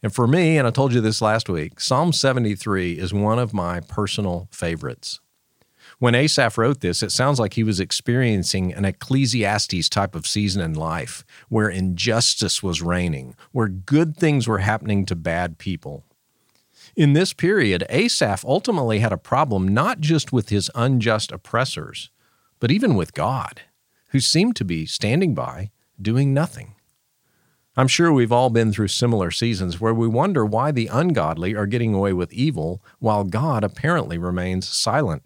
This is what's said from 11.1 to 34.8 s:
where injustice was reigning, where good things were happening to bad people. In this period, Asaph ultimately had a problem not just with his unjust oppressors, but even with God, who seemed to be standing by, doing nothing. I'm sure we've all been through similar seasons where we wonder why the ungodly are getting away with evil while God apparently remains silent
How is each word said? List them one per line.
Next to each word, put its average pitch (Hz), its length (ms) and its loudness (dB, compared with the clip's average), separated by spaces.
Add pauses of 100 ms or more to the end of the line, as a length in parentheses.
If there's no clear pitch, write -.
where 107 200 2
injustice 95 920 -2
was 85 180 -2
reigning, 82 540 -2 (160)
where 117 160 0
good 139 480 0
things 143 320 2
were 110 120 0
happening 104 480 0
to 90 80 -4
bad 85 420 -4
people. 73 480 -10 (880)
In 147 180 6
this 180 200 2
period, 127 560 2
Asaph 135 540 0
ultimately 135 560 0
had 110 140 2
a 87 40 -4
problem 120 500 0
not 160 320 2
just 151 340 0
with 120 160 0
his 101 240 0
unjust 117 580 0
oppressors, - 800 -6 (500)
but 120 120 0
even 208 240 2
with 87 180 -2
God, - 480 -6 (480)
who 135 100 0
seemed 202 360 2
to 107 100 -4
be 82 200 -2
standing 135 500 0
by, 76 340 -8 (320)
doing 127 320 2
nothing. - 420 -4 (1000)
I'm 131 100 4
sure 170 240 4
we've 123 200 4
all 123 180 4
been 113 240 4
through 104 160 0
similar 107 420 0
seasons 92 480 -2
where 113 140 0
we 117 140 2
wonder 131 380 2
why 113 260 0
the 120 160 0
ungodly 98 680 0
are 104 120 -2
getting 113 260 0
away 98 180 2
with 87 220 -2
evil 98 500 -2 (140)
while 107 260 0
God 113 400 0
apparently 110 540 -2
remains 90 500 -4
silent 113 580 -2